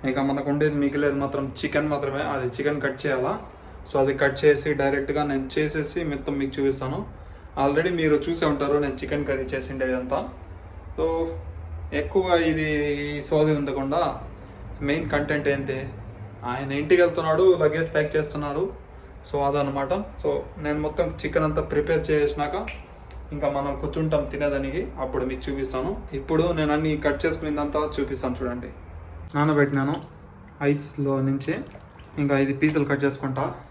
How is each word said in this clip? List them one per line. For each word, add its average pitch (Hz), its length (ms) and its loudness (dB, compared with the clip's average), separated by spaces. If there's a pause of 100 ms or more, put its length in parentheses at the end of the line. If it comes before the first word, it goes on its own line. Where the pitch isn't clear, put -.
ఇక 131 100 0 (100)
మనకు 139 220 -2
ఉండేది 147 300 2
మిగిలేదు 143 400 2
మాత్రం 139 220 -2 (160)
చికెన్ 147 340 0
మాత్రమే. 139 300 -2 (100)
అది 131 220 -2
చికెన్ 143 300 0
కట్ 135 180 -2
చేయాలా. 131 280 0 (580)
So, - 120 -16
అది 135 120 4 (100)
కట్ 135 180 2
చేసి 147 400 4
డైరెక్ట్గా 139 480 2
నేను 135 260 -2
చేసేసి 156 560 0
మొత్తం 143 300 -4
మీకు 135 160 -2
చూపిస్తాను. 135 420 0 (640)
Already 156 380 2
మీరు 147 260 6
చూసే 165 260 0
ఉంటారు 143 300 2
నేను 131 200 -2
చికెన్ 147 260 -2
కర్రీ 135 260 -2
చేసిండే 131 360 -2
ఇదంతా. 127 280 0 (760)
So, 160 80 2 (960)
ఎక్కువ 180 360 4 (140)
ఇది 156 180 2 (380)
ఈ 147 140 -4 (100)
సోది 156 300 6
ఉండకుండా 139 420 0 (760)
మెయిన్ 147 340 0
కంటెంట్ 147 400 2
ఏంటి, 139 240 -4 (720)
ఆయన 135 200 -4 (120)
ఇంటికి 175 220 8
వెళ్తున్నాడు, 170 400 4 (200)
లగేజ్ 160 320 2
ప్యాక్ 151 180 2
చేస్తున్నాడు. 147 480 0 (680)
So, - 60 -4 (140)
అదనమాట. 139 440 0 (300)
So, - 160 2 (240)
నేను 151 240 0
మొత్తం 165 180 0 (200)
చికెన్ 156 240 2
అంతా 156 120 0 (140)
ప్రిపేర్ 151 360 2
చేసినాక 151 560 0 (680)
ఇంకా 147 160 -2
మనం 143 220 -2 (100)
కూర్చుంటాం 151 500 0
తినేదానికి, 139 500 -2 (220)
అప్పుడు 131 260 -2
మీకు 131 160 -6
చూపిస్తాను. 135 460 -2 (260)
ఇప్పుడు 160 260 2 (140)
నేను 151 160 2
అన్నీ 156 160 2 (160)
కట్ 143 200 2
చేసుకునేదంతా 147 540 0 (160)
చూపిస్తాను 131 440 -2
చూడండి. 123 300 -6 (680)
నానబెట్టినాను 143 600 4 (680)
ఐస్లో 143 500 0 (140)
నుంచి. 135 260 0 (680)
ఇంకా 143 220 4
ఇది 139 180 2
పీసులు 151 280 4
కట్ 139 160 2
చేసుకుంటా. 135 400 0 (260)